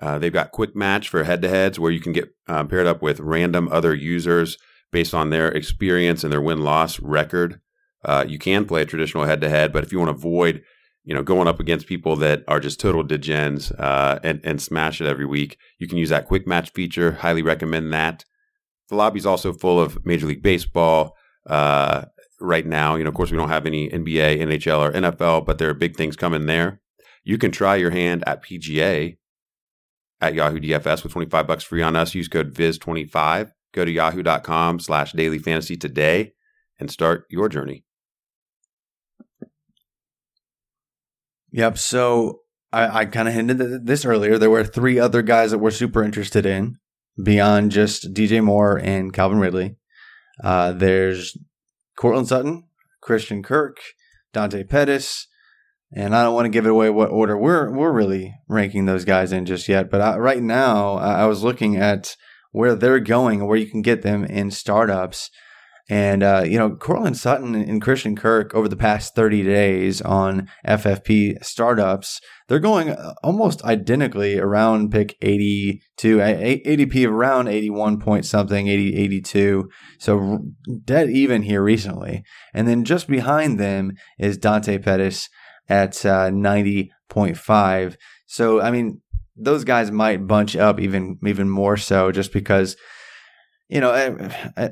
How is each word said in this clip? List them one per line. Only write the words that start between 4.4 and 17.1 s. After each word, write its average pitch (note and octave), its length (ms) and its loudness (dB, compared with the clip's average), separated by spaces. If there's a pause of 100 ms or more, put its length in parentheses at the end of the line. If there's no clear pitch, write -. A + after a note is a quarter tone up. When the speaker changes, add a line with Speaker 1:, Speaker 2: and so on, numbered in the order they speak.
Speaker 1:
based E2+ 200 -2
on D#2 180 -2
their D#2+ 180 0
experience E2+ 760 0
and D2+ 100 -4
their D2 80 0
win-loss D#2 600 -2
record. D#2 600 -2 (440)
Uh, C#2+ 220 0
you D2+ 120 -10
can G2 260 0
play E2 180 -2
a D2 40 -2
traditional D#2 380 -4
head-to-head, D2+ 480 0
but D2 100 -2
if - 100 -10
you F#2 60 -2
wanna E2 140 0
avoid, E2 500 0 (420)
you D#2+ 100 -8
know, C#2 80 -2
going F2+ 260 2
up E2 100 0
against D#2 300 -2
people E2 260 -2
that D2+ 320 0
are D2+ 140 2
just C#2+ 180 -8
total E2+ 240 0
degens, D2 800 -4
uh, C#2 420 0
and, D2+ 220 -4
and D2+ 180 -6
smash D#2+ 380 -4
it D#2+ 60 -4
every C#2+ 200 -4
week, C#2+ 320 -6 (200)
you F2 100 -10
can F2 100 -4
use D#2+ 120 -2
that D2 180 -2
quick F#2+ 180 -2
match F2 280 -2
feature. E2+ 380 -2